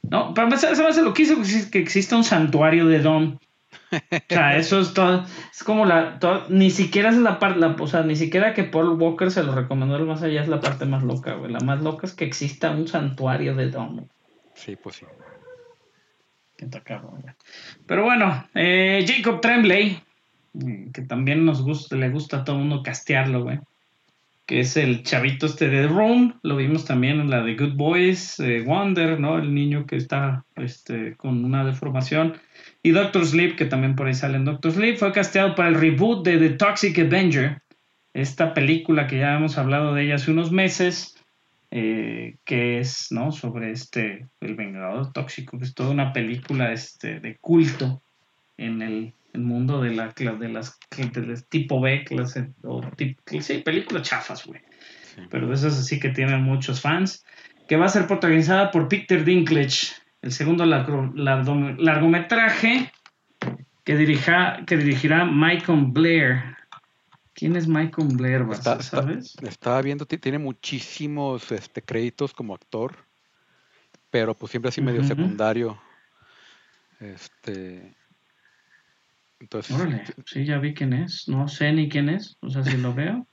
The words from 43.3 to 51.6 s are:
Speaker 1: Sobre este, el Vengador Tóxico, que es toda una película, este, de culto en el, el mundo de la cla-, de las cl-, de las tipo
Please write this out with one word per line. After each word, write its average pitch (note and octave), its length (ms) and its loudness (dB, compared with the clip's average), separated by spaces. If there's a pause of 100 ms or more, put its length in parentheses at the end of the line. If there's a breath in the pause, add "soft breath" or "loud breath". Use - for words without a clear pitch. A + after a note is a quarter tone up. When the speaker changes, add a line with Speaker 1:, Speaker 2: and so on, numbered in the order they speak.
Speaker 1:
Sobre A2+ 400 -8
este, A2 560 -8 (120)
el G#2 140 -8
Vengador G2+ 580 -8
Tóxico, C3+ 460 -12
que B2+ 60 -10
es C3 100 -10
toda C3 160 -4
una C#3 220 -2
película, B2 600 -4
este, A2 460 -12
de A2+ 200 -14
culto C3+ 600 2 (560)
en A2+ 240 -6
el, A2 320 -8 (200)
el A#2+ 80 -6
mundo B2+ 420 -2
de A#2+ 80 -2
la A2+ 240 -6
cla-, A2+ 240 -6
de A#2 100 -8
las A2+ 300 -12 (100)
cl-, B2 220 -8
de A#2 160 -8
las A#2+ 220 -10
tipo C#3 320 0